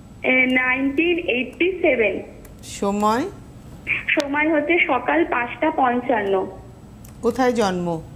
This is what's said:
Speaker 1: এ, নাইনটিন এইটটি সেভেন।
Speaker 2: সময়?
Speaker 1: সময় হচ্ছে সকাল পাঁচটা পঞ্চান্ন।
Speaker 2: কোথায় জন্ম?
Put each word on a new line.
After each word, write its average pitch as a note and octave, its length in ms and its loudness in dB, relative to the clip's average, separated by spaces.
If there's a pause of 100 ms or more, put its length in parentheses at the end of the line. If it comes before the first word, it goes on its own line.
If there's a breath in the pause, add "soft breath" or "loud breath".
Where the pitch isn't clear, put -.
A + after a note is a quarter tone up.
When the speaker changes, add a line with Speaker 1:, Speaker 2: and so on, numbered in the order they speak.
(240)
Speaker 1:
এ, B3+ 220 4
নাইনটিন C4+ 720 2
এইটটি B3+ 540 -2 (100)
সেভেন। B3 400 2 (420)
Speaker 2:
সময়? G#3 600 0 (1000)
Speaker 1:
সময় D4 340 2
হচ্ছে D#4+ 320 2
সকাল C#4+ 380 2
পাঁচটা B3 460 -2
পঞ্চান্ন। A3+ 760 2 (760)
Speaker 2:
কোথায় B3 320 2
জন্ম? F3+ 480 0 (140)